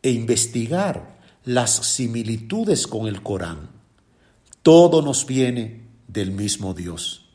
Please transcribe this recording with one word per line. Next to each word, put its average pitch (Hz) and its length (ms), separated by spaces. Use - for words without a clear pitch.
e 135 80
investigar 120 1040
las 123 260
similitudes 117 1160
con 110 180
el 101 160
Corán. 85 560
Todo 165 380
nos 143 240
viene 123 640
del 95 260
mismo 98 420
Dios. 85 500